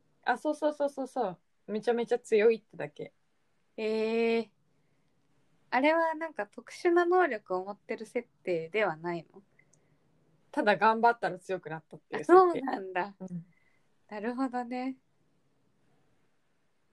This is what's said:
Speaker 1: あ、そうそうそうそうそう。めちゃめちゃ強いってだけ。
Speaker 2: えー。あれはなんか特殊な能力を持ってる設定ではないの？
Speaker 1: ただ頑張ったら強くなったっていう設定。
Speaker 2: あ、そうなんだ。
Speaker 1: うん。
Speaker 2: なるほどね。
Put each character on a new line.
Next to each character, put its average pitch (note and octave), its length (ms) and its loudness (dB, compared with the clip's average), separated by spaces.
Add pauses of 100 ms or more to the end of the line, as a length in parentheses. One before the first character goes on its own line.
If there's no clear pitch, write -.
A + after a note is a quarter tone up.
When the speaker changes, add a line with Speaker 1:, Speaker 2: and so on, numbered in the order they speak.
(240)
Speaker 1:
あ、 B3 140 0
そ D4+ 120 -4
う D4 40 -2
そ D4+ 160 -2
う D4 40 -4
そ C#4+ 120 -2
う - 40 0
そ C#4 140 -10
う - 20 -10
そ A3 220 -4
う。 F3 100 -10 (340)
め G#3+ 80 -4
ち G#3+ 80 -6
ゃ A#3 60 2
め A#3 120 -2
ち - 60 -4
ゃ A#3+ 60 2
強 A3 320 4
い A3+ 60 2
っ G#3+ 60 -12
て - 140 -20
だ D#3 120 -8
け。 - 240 -14 (640)
Speaker 2:
え A3+ 60 -8 (580)
ー。 A3 80 -6 (1200)
あ B3 100 -2
れ D4+ 140 4
は E4 200 0
な D#4+ 140 -6
ん D4+ 60 -18
か - 120 -8
特 - 260 -20
殊 F4 200 0
な F4 120 4
能 F4 220 4
力 G#3 300 -4
を F#3 80 -4
持 G3+ 80 -10
っ G3+ 40 -18
て - 200 -10
る A3 100 -12
設 A#3+ 220 -6 (160)
定 E3 240 -2
で G#3 160 -2
は E3 120 -2
な E3+ 180 -6
い E3 200 -8
の？ G3 80 -20 (1080)
Speaker 1:
た D4+ 100 -2
だ G#3 140 4
頑 A3 240 2
張 A#3 100 6
っ A#3 80 0
た F3+ 120 -2
ら F3+ 80 -8
強 F#3 200 -6
く D#3 100 -16
な D#3+ 100 -8
っ - 120 -20
た - 60 -20
っ - 40 -20
て - 160 -12
い - 40 -6
う D3+ 40 -10
設 - 20 -18
定。 D#4+ 60 4
Speaker 2:
あ、 F#4 80 12
そ F4+ 180 4
う - 40 -8
な C4+ 160 -4
ん F#3+ 140 -10
だ。 F#3 260 -4
Speaker 1:
う F#3+ 60 -14
ん。 F3 200 -10 (640)
Speaker 2:
な G#3 120 -12
る A#3 160 -6
ほ C4 120 -2
ど B3 160 -6
ね。 B3+ 320 -8 (2000)